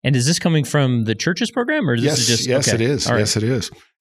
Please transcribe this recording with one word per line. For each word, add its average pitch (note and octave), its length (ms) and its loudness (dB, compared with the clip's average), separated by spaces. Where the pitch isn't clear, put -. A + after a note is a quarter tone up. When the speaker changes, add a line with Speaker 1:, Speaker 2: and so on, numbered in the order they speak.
Speaker 1:
And C3+ 100 2
is B2 120 2
this E3+ 120 0
coming D#3+ 260 2
from B2+ 400 0
the A2 100 0
church's F#3 360 -2
program, B3 380 -2
or A#2+ 80 2
this A#2 80 0
Speaker 2:
Yes, D3+ 140 0
Speaker 1:
is A#2 80 0
just A#2 220 0
Speaker 2:
yes, C3 200 0
Speaker 1:
okay. G#2 60 2
Speaker 2:
it A2 60 0
is. C#3 160 -2
Speaker 1:
All A#2+ 80 0
right. A2+ 60 2
Speaker 2:
Yes, G#2 160 0
it G#2+ 80 0
is. A#2 260 -2